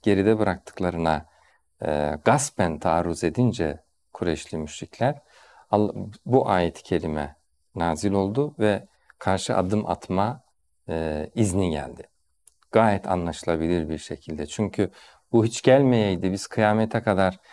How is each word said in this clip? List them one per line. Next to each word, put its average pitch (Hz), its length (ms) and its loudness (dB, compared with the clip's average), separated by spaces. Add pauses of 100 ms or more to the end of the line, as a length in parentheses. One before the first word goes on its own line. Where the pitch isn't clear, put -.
geride 104 360 4
bıraktıklarına, 85 880 -2 (600)
e, 73 380 -2
gaspen 92 540 0
taarruz 85 460 0
edince 87 600 -2 (280)
Kureyşli 82 460 -4
müşrikler, 123 640 -6 (500)
Al-, 104 240 2 (320)
bu 127 220 4
ayet-i 90 340 0
kerime 78 540 -4 (380)
nazil 85 380 -2
oldu 107 460 0
ve 107 280 0 (320)
karşı 95 380 0
adım 95 300 0
atma, 101 580 -4 (440)
e, 80 460 -4
izni 95 360 0
geldi. 71 320 -8 (720)
Gayet 110 360 4
anlaşılabilir 85 800 0
bir 78 100 -6
şekilde. 76 480 -10
Çünkü 101 440 -2 (420)
bu 113 120 6
hiç 117 180 -4
gelmeyeydi, 110 680 4
biz 101 140 -6
kıyamete 110 540 0
kadar 95 380 0 (140)